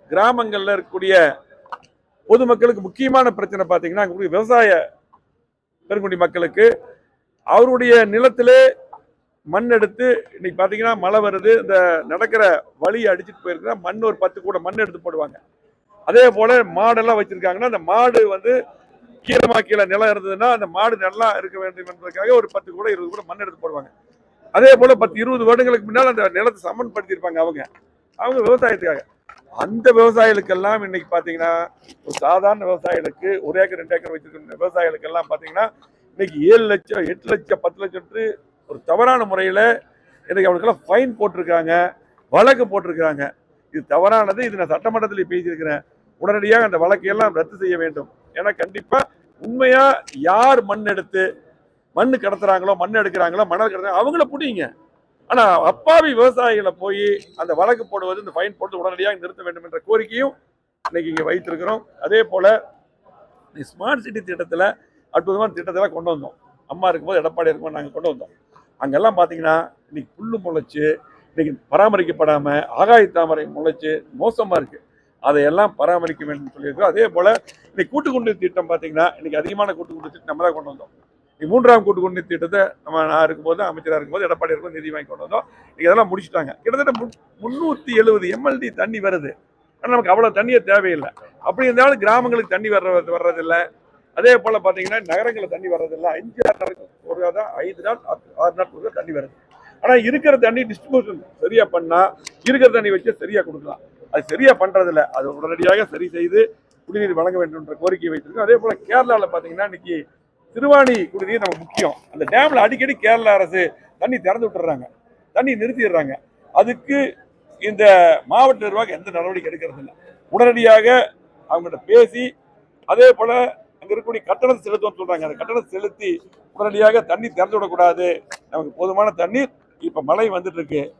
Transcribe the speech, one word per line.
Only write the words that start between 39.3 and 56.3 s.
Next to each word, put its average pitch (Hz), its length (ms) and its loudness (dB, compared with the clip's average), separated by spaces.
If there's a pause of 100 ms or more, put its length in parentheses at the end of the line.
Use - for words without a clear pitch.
முறையில 190 280 -2 (720)
இன்னைக்கு 185 200 0
அவனுக்கெல்லாம் 180 360 -2
ஃபைன் 240 320 0
போட்டிருக்காங்க, 170 560 -2 (640)
வழக்கு 240 360 6
போட்டிருக்காங்க. 160 520 -4 (500)
இது 156 80 -8 (140)
தவறானது. 202 520 2
இது 202 140 -6
நான் 156 140 -4
சட்டமன்றத்தில் 202 580 -4
பேசியிருக்கிறேன். 160 500 -6 (380)
உடனடியாக 208 480 2
அந்த 180 140 -2
வழக்கையெல்லாம் 196 560 0
ரத்து 165 240 -6
செய்ய 180 180 -2
வேண்டும். 151 280 -8 (280)
ஏன்னா 202 140 -4 (100)
கண்டிப்பா 202 380 -4 (460)
உண்மையா 254 380 2 (440)
யார் 247 320 4 (100)
மண் 220 220 -6
எடுத்து 190 320 -4 (760)
மண்ணு 254 260 2
கடத்துறாங்களோ, 196 580 0
மண் 208 200 -2
எடுக்கிறாங்களோ, 180 500 0
மணல் 214 200 0
கடத்துறாங்களோ 190 320 -2
அவங்கள 302 280 0
புடிங்க. 262 340 -6 (640)
ஆனா 233 140 2 (280)
அப்பாவி 320 380 4 (100)
விவசாயிகளை 233 520 2 (120)